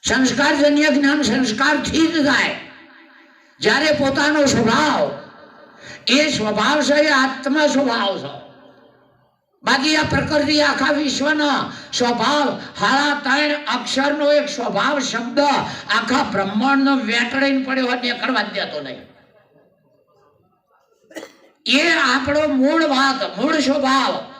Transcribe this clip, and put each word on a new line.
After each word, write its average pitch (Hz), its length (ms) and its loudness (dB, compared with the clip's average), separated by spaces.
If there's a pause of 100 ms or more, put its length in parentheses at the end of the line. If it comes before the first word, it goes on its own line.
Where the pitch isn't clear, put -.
સંસ્કારજન્ય 285 800 2
જ્ઞાન 285 320 2
સંસ્કારથી 262 840 0
જ 320 160 0
જાય. 220 320 0 (1040)
જ્યારે 302 320 2
પોતાનો 285 540 2
સ્વભાવ, 240 760 0 (880)
એ 294 220 2
સ્વભાવ 240 520 0
છે, 254 120 2
એ 302 160 4
આત્મ 269 580 0
સ્વભાવ 233 500 0
છે. 139 260 -12 (1200)
બાકી 269 320 2
આ 311 80 2
પ્રકૃતિ 294 580 0
આખા 269 300 0
વિશ્વનો 285 800 -2 (220)
સ્વભાવ, 247 680 0 (200)
હાડા 277 440 2
ત્રણ 285 560 -2
અક્ષરનો 294 520 0
એક 294 180 2
સ્વભાવ 233 500 -2
શબ્દ 240 400 -4
આખા 240 920 0
બ્રહ્માંડનો 262 640 2
વેટળીને 254 680 0
પડ્યો 262 220 -2
હોય, 247 140 -2
નીકળવા 240 420 -2
જ 202 120 -6
દેતો 151 280 -6
નહીં. 135 160 -12 (2750)
એ 294 260 4
આપણો 285 560 2
મૂળ 294 400 2
વાત, 262 520 0
મૂળ 311 200 0
સ્વભાવ. 269 540 2 (260)